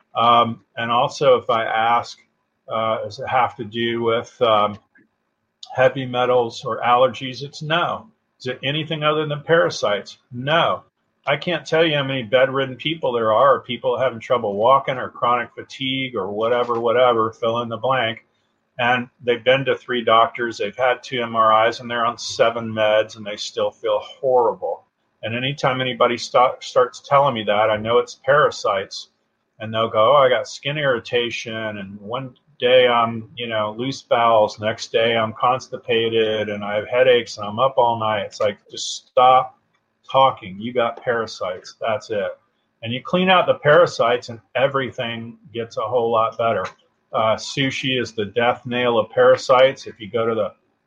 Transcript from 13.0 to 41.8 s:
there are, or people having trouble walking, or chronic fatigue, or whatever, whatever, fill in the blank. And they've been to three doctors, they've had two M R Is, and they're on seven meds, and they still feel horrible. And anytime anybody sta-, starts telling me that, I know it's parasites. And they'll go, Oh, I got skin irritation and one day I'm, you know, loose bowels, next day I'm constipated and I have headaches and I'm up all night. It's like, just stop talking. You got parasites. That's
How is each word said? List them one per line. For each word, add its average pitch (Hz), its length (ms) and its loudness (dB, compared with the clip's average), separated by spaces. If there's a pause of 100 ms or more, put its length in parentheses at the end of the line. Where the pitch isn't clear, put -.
there 113 180 0
are, 127 240 6
or - 60 -4
people 120 360 -4
having 117 220 -2
trouble 113 360 -2
walking, 131 420 2
or 110 100 -8
chronic 120 480 -2
fatigue, 131 640 -8
or 98 120 -4
whatever, 117 520 -2
whatever, 117 500 2
fill 117 300 -4
in 117 80 -8
the 113 80 -8
blank. 117 480 -4 (520)
And 123 300 0 (160)
they've 117 180 0
been 131 220 2
to 123 140 -2
three 123 260 -6
doctors, 113 540 2
they've 101 180 -6
had 127 260 0
two 127 200 -8
M 117 120 -6
R 110 360 4
Is, 117 100 -4
and 120 100 -14
they're 120 160 -2
on 117 120 -4
seven 117 520 -2
meds, 107 460 0
and 110 100 -18
they 104 120 -10
still 107 340 -6
feel 104 280 -4
horrible. 113 840 -2 (380)
And 113 120 -6
anytime 131 460 -2
anybody 123 380 0
sta-, - 420 0
starts - 400 0
telling 139 360 2
me 110 100 -6
that, 104 240 2
I 107 80 0
know 113 220 0
it's - 160 -4
parasites. 117 920 0 (500)
And 110 140 -10
they'll 113 160 0
go, 113 280 4
Oh, - 0 -
I 135 100 6
got 113 220 0
skin 143 280 -8
irritation 120 760 -2
and 104 480 -10
one 127 340 -10 (240)
day 127 280 6
I'm, 117 480 0
you 117 120 -10
know, 107 300 -4
loose 131 240 -8
bowels, 113 580 2
next 110 320 -6
day 117 260 2
I'm 110 160 -2
constipated 113 1160 -2
and 104 140 -8
I 104 120 -6
have 104 120 -2
headaches 123 500 2
and 104 80 -10
I'm 107 140 -6
up 131 180 2
all 117 220 2
night. 107 260 -2
It's - 140 -16
like, 104 180 -2 (120)
just - 380 -12
stop 127 500 4 (520)
talking. 113 500 0
You 120 140 -8
got 117 300 -2
parasites. 107 760 -6
That's 110 300 -4